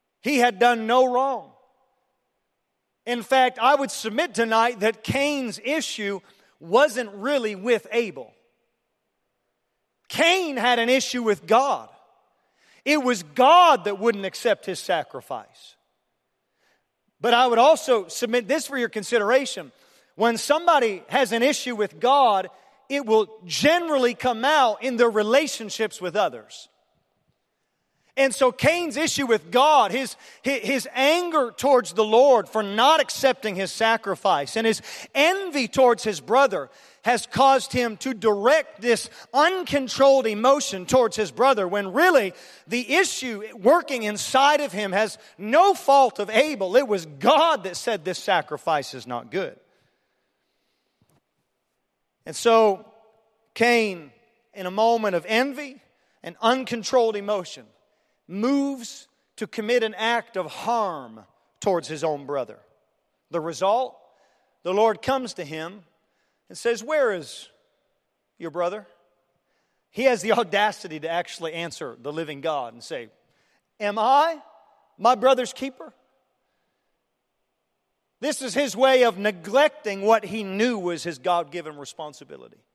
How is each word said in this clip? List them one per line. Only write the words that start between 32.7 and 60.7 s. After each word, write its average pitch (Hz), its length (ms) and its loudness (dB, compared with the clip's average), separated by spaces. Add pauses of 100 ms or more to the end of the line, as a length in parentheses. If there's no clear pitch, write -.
accepting 247 560 -2
his 185 160 -6
sacrifice, 196 840 -2
and 226 100 0
his 220 140 0 (340)
envy 311 540 0
towards 247 340 4
his 196 160 -6
brother 185 500 0 (340)
has 233 240 0
caused 269 440 2
him 240 240 -2
to 262 180 -8
direct 220 680 0
this 233 280 0 (240)
uncontrolled 277 960 2
emotion 220 580 0
towards 247 300 2
his 202 160 -4
brother, 214 340 2
when 190 280 -4
really 269 400 4 (340)
the 240 280 -4
issue 254 460 -2 (140)
working 247 480 0
inside 262 560 2
of 262 140 -4
him 196 180 -6
has 202 260 -2 (200)
no 302 360 4
fault 277 460 4
of 202 100 -6
Abel. 220 460 0
It 262 140 4
was 185 160 -4
God 247 580 2
that 180 140 -10
said, 208 260 -6
"This 175 180 -6
sacrifice 156 720 -2
is 123 140 -14
not 120 240 -10
good." 180 260 -8 (2750)
And 156 100 -14
so 220 500 2 (680)
Cain, 214 580 0 (420)
in 196 120 -12
a 180 60 -6
moment 214 440 0
of 165 100 -4
envy 262 560 -4 (400)
and 175 200 -16
uncontrolled 226 720 0
emotion, 196 500 -6 (640)
moves 262 800 -4 (300)
to 208 100 -10
commit 226 360 -2
an 214 120 -6
act 220 420 -4
of 165 140 -6
harm 156 720 -6 (360)